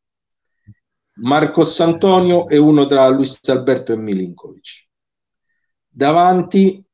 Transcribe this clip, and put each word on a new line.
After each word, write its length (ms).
Marcos 680
Antonio 680
e 80
uno 300
tra 220
Luis 300
Alberto 440
e 40
Milinkovic. 920
Davanti, 960